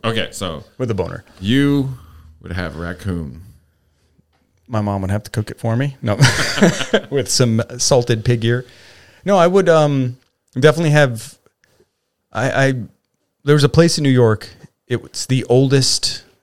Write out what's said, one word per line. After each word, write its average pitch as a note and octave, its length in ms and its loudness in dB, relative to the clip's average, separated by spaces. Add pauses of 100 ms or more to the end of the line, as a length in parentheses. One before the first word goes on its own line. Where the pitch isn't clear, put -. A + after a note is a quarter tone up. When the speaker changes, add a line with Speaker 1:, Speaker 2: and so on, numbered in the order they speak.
Speaker 1:
Okay, A2 260 -4
so E2 320 -10 (140)
Speaker 2:
With B2 140 -6
a - 20 -2
boner. F2+ 320 -6 (160)
Speaker 1:
you C3+ 480 0 (520)
would F2 120 -12
have E2+ 240 -8
raccoon. E2+ 640 -8 (1300)
Speaker 2:
My A2 120 -4
mom G2+ 220 -2
would F#2+ 100 -6
have G#2 120 -4
to - 80 -18
cook - 200 -6
it - 80 -16
for A2+ 160 -2
me. C3+ 260 -4
No. G#2 140 -2
<laughs> - 960 0
With C#3 180 -2
some A2+ 320 0 (160)
salted A#2+ 460 0
pig A#2+ 220 0
ear. A#2+ 200 -2 (600)
No, G3 120 2
I E3+ 100 6
would, F3+ 200 2
um, C#3+ 480 2 (420)
definitely D3+ 340 4
have, C3+ 460 0 (960)
I, C3 360 -2
I, C3+ 60 0 (680)
there C#3+ 120 4
was C#3+ 100 2
a - 40 4
place E3 280 2
in D#3 80 -4
New C#3 40 4
York. A#2 380 2 (400)
It A#2+ 140 -6
was - 240 -12
the B2+ 200 -2
oldest C3+ 800 0 (200)